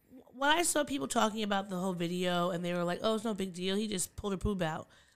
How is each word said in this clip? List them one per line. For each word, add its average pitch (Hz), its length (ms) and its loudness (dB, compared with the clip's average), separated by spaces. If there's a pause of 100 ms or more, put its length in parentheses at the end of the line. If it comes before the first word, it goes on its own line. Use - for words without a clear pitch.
(340)
when 277 160 2
I 339 140 6
saw 294 200 2
people 269 240 -4
talking 220 360 2
about 202 260 0
the 185 80 -4
whole 185 160 0
video 175 560 0
and 180 160 -2
they 175 80 0
were 175 100 0
like, 175 200 -2
"Oh, 220 120 4
it's 208 80 -4
no 226 100 0
big 190 200 -4
deal, 185 240 0
he 220 100 0
just - 300 -4
pulled 202 160 -4
her 185 40 -2
boob 202 240 0
out." 160 280 -2 (260)